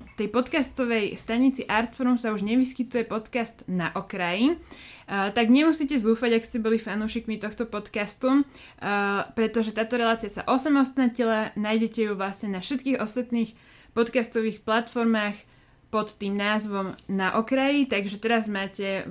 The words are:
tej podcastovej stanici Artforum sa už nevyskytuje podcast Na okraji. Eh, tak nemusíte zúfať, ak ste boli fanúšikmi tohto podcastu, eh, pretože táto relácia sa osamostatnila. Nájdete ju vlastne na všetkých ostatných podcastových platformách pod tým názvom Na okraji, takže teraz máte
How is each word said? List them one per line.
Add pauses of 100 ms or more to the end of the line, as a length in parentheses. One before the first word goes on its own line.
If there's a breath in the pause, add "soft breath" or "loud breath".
(160)
tej
podcastovej
stanici
Artforum
sa
už
nevyskytuje
podcast
Na
okraji. (480 loud breath)
Eh,
tak
nemusíte
zúfať,
ak
ste
boli
fanúšikmi
tohto
podcastu,
eh, (480)
pretože
táto
relácia
sa
osamostatnila.
Nájdete
ju
vlastne
na
všetkých
ostatných (400 loud breath)
podcastových
platformách (560 soft breath)
pod
tým
názvom (160)
Na
okraji,
takže
teraz
máte